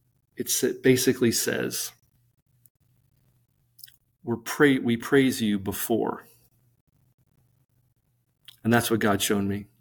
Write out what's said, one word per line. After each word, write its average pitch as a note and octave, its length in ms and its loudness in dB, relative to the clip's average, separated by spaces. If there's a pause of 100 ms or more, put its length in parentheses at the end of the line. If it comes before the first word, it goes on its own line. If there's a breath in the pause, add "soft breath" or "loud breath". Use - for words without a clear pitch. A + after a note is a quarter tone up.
(360)
it A#2+ 140 -8
sa-, - 240 -2 (100)
basically B2+ 480 4
says, B2 640 -4 (2250)
"We're A#2 140 -4
pra-, C#3 440 2
we A#2 160 0
praise C3 440 2
you G#2 180 0
before." G#2 640 -4 (2500)
And A2+ 100 2
that's A#2 180 0
what A2+ 80 2
God G2+ 220 0
showed G2+ 240 -2
me. G2+ 220 -6 (140)